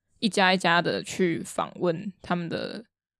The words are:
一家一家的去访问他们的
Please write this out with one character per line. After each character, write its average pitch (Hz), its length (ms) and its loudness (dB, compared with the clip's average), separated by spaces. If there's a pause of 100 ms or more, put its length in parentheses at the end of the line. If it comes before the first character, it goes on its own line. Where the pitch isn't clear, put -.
(180)
一 233 100 0
家 185 240 4
一 190 60 4
家 175 240 4
的 98 220 -2
去 180 400 0
访 - 360 -6
问 175 320 -2 (120)
他 180 120 -4
们 170 140 -6
的 - 340 -8 (360)